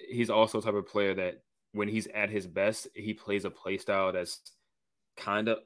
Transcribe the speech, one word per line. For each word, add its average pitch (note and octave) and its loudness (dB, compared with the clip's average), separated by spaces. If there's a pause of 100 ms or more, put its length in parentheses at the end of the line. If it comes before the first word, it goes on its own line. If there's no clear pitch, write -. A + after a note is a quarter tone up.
he's A#2+ 0
also A2 4
the G#2 -4
type G#2+ 2
of G2+ -2
player G2+ 2
that F2+ -4 (280)
when G#2 0
he's G#2+ -2
at G#2 -2
his G2+ -2
best, F#2+ 0
he G#2+ -4
plays G2+ -2
a F#2 -4
play F#2+ -6
style F#2+ 0
that's F2+ -6 (760)
kinda A2 2